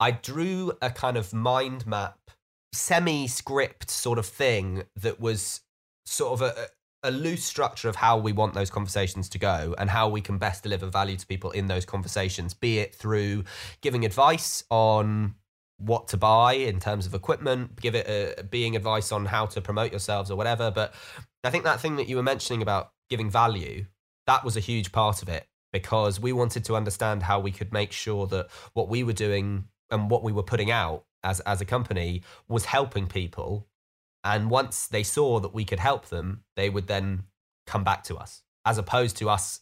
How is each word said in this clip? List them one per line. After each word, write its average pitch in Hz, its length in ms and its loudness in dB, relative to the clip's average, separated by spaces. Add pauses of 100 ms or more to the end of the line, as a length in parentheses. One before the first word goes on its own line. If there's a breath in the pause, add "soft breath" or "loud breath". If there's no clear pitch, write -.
I 120 100 4
drew 175 680 -2
a 127 100 0
kind 123 260 -2
of 101 160 -4
mind 127 540 0
map, 101 320 -4 (540)
semi-script 143 1160 0
sort 120 280 0
of 107 60 0
thing 95 600 0 (120)
that 107 240 -4
was 110 400 -4 (460)
sort 127 260 -2
of 123 100 0
a, 117 260 -2 (340)
a 131 80 0
loose 165 340 -2
structure - 460 -2
of 101 60 -2
how 113 200 6
we 107 160 2
want 104 220 2
those 98 160 0
conversations 95 600 -2
to - 80 -8
go 85 380 0
and 101 140 0
how 110 180 4
we 107 140 -2
can 101 160 -2
best 98 240 -4
deliver 95 240 -4
value 98 300 0
to 90 100 -10
people 95 240 -6
in 98 160 -2
those 92 180 0
conversations, 92 720 -4
be 113 240 0
it - 160 -4
through 104 500 0 (380 loud breath)
giving 123 240 0
advice 143 640 4
on 107 640 4 (420)
what 110 320 -2
to - 80 -2
buy 113 380 6
in 120 240 0
terms 101 280 -2
of 95 60 -6
equipment, 127 680 -2
give 117 140 0
it 113 140 0
a, 101 360 -2
being 113 320 0
advice 110 360 0
on 101 140 0
how 110 180 2
to 104 160 -4
promote 107 300 0
yourselves 101 400 -4
or 98 60 -4
whatever. 113 340 0
But 104 240 -2 (500 loud breath)
I 127 60 0
think 160 140 0
that 147 160 2
thing 151 160 -2
that 135 120 -2
you 127 80 -2
were 123 60 0
mentioning 127 400 0
about 101 300 0 (180)
giving 117 180 -2
value, 101 580 2 (400)
that 131 180 6
was 117 120 -2
a 110 40 -2
huge 110 320 -2
part 107 300 2
of 87 60 -10
it, 80 180 -6 (260)
because 104 480 2
we 123 120 0
wanted 120 340 0
to 113 100 0
understand 107 460 0
how 98 180 2
we 98 100 -2
could 98 220 -8
make 104 180 0
sure 101 360 -4
that 95 220 -2 (260 loud breath)
what 113 140 0
we 123 140 0
were 117 100 0
doing 101 520 0 (260)
and 104 200 2
what 117 120 4
we 113 80 0
were 104 120 0
putting 110 280 0
out 85 340 0 (200)
as, 92 160 0
as 98 200 0
a 98 40 -4
company 92 580 -2 (240 loud breath)
was 113 200 -2
helping 127 420 0
people. 98 580 -6 (560)
And 107 280 2
once 131 360 2
they 107 160 0
saw 123 380 2
that 98 140 -4
we 110 100 -2
could 90 160 -2
help 139 300 0
them, 87 340 -6 (120)
they 101 140 2
would 95 180 -2
then 98 360 -2 (420)
come 101 160 -2
back 95 220 0
to - 140 -8
us, - 240 -18 (220)
as 110 140 2
opposed 120 380 2
to 107 140 0
us - 320 -2